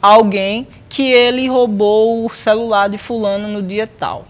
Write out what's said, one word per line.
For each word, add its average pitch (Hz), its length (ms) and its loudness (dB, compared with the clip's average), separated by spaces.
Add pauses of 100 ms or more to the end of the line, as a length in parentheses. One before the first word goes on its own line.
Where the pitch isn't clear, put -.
alguém 208 640 2 (220)
que - 220 -2
ele 247 380 2
roubou 226 760 0
o - 80 -8
celular 214 540 0
de 202 100 -8
fulano 208 500 -6
no 208 140 -8
dia 202 240 -6
tal. - 440 -10